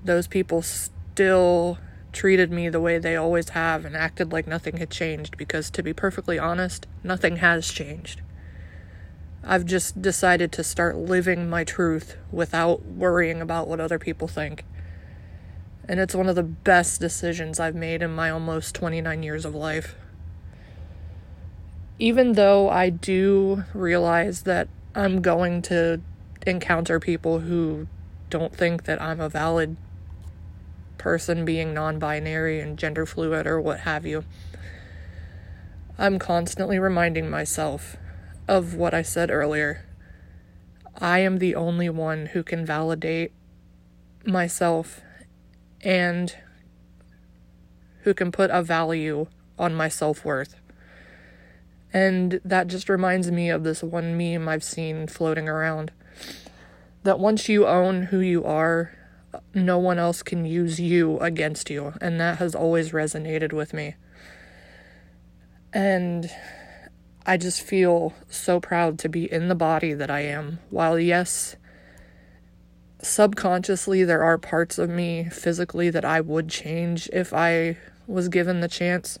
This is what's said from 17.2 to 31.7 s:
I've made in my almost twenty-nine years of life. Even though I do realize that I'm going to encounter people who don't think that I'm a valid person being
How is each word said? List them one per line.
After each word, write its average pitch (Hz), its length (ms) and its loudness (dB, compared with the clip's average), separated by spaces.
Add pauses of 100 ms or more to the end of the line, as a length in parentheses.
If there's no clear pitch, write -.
I've 165 160 -2
made 165 260 -4
in 165 100 -2
my 160 180 0
almost 160 460 -4
twenty-nine 165 480 -2
years 156 200 -6
of 151 120 -6
life. 156 400 -6 (2000)
Even 240 340 6
though 202 360 8
I 185 200 4
do 190 840 4
realize 175 720 2
that 180 240 0 (280)
I'm 190 260 2
going 175 420 2
to 165 380 2 (460)
encounter 165 520 0
people 165 400 0
who 160 480 0 (420)
don't 165 260 -4
think 170 300 0
that - 160 -2
I'm 160 180 -6
a 156 100 -4
valid 160 480 0 (1200)
person 170 460 -2
being 165 300 -2